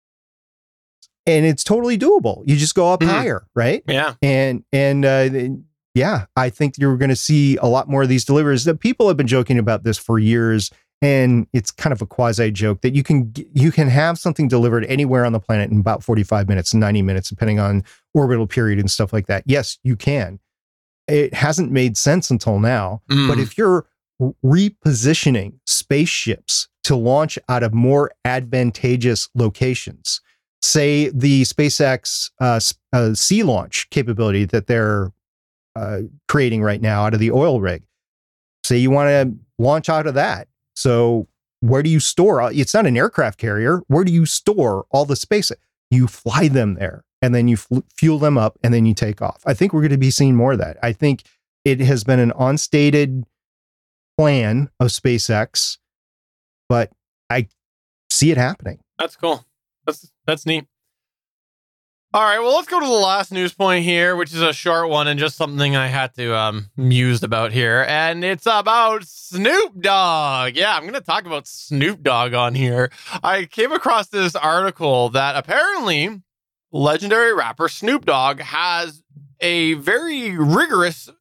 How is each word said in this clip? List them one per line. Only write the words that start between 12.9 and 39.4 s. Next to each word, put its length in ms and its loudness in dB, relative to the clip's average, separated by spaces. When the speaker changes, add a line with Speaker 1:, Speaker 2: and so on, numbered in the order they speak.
Speaker 1:
you 80 2
can 300 0
g-, 220 -14
you 180 4
can 160 2
have 300 2
something 280 -2
delivered 400 2
anywhere 380 0
on 80 0
the 80 -2
planet 300 -2
in 100 2
about 240 -2
forty-five 440 0
minutes, 260 0
ninety 260 2
minutes, 300 -2
depending 280 -2
on 240 0
orbital 340 2
period 320 0
and 120 -2
stuff 200 -2
like 160 -2
that. 200 -4
Yes, 380 -2
you 120 0
can. 420 -4
It 240 0
hasn't 400 -2
made 240 0
sense 340 0
until 300 0
now, 400 -2
Speaker 2:
Mm. 180 0
Speaker 1:
but 100 0
if 180 -4
you're 300 2
r-, 140 -2
repositioning 1120 0
spaceships 1040 -4
to 100 0
launch 440 0
out 140 0
of 100 0
more 380 2
advantageous 1080 -2
locations, 840 -2
say 480 2
the 360 2
SpaceX, 960 -2
uh, 180 2
s-, 180 -2
uh, 220 2
sea 280 0
launch 460 -2
capability 560 0
that 220 -2
they're, 440 0
uh, 240 -6
creating 360 0
right 180 0
now 240 0
out 80 0
of 80 0
the 100 2
oil 300 2
rig, 220 -4
say 140 0
you 120 2
wanna 400 2